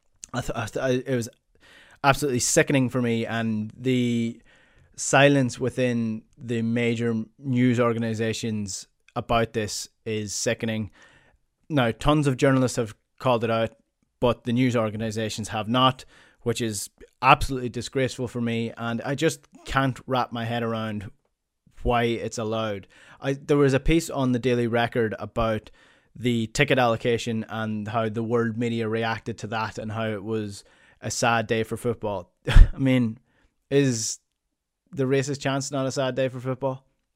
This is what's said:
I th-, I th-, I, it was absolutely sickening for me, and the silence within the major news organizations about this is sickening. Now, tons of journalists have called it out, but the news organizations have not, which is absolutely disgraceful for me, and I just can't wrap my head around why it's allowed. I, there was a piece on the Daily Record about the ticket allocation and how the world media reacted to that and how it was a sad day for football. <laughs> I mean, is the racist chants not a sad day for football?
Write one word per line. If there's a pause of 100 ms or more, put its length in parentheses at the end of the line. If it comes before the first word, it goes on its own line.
(320)
I
th-,
I
th-,
I,
it
was (760)
absolutely
sickening
for
me,
and
the (560)
silence
within (160)
the
major (140)
news
organizations (300)
about
this (180)
is
sickening. (760)
Now,
tons
of
journalists
have (240)
called
it
out, (480)
but
the
news
organizations
have
not, (380)
which
is (320)
absolutely
disgraceful
for
me,
and
I
just (240)
can't
wrap
my
head
around (720)
why
it's
allowed. (360)
I,
there
was
a
piece
on
the
Daily
Record
about (440)
the
ticket
allocation
and
how
the
world
media
reacted
to
that
and
how
it
was (380)
a
sad
day
for
football.
<laughs>
I
mean, (520)
is (760)
the
racist
chants
not
a
sad
day
for
football? (320)